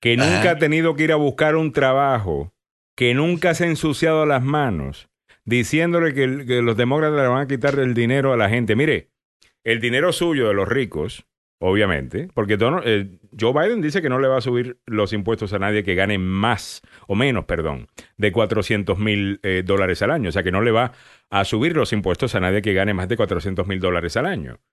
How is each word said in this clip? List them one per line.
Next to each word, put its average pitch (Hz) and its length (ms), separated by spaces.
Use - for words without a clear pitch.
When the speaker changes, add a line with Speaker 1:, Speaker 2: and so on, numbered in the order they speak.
Speaker 1:
que 117 160
nunca 113 220
Speaker 2:
Ajá. 180 100
Speaker 1:
ha 165 80
tenido 160 380
que 156 80
ir 160 80
a 156 40
buscar 151 400
un 160 160
trabajo, 131 800
que 120 180
nunca 165 400
se 175 100
ha 170 40
ensuciado 156 580
las 139 160
manos, 120 680
diciéndole 156 680
que 135 120
el, 131 220
que 123 140
los 117 160
demócratas 147 460
le 131 60
van 123 140
a 143 60
quitar 139 300
el 127 160
dinero 131 380
a 123 40
la 107 140
gente. 113 260
Mire, 131 320
el 113 160
dinero 127 320
suyo 151 360
de 104 60
los 98 140
ricos, 107 560
obviamente, 95 760
porque 107 220
Donald, 123 280
eh, 104 240
Joe 113 140
Biden 190 280
dice 156 220
que 151 60
no 127 100
le 135 80
va 131 120
a - 20
subir 123 460
los 104 260
impuestos 104 400
a 101 80
nadie 104 240
que 95 100
gane 98 240
más, 95 640
o 98 80
menos, 113 300
perdón, 78 420
de 104 160
cuatrocientos 104 680
mil, 101 460
eh, 92 200
dólares 95 380
al 101 80
año. 135 200
O - 20
sea, 95 100
que 90 80
no 92 120
le 117 100
va 117 200
a 98 140
subir 143 320
los 123 160
impuestos 104 420
a 101 60
nadie 92 200
que 101 140
gane 98 180
más 92 160
de 117 80
cuatrocientos 92 520
mil 95 100
dólares 87 380
al 131 100
año. 80 320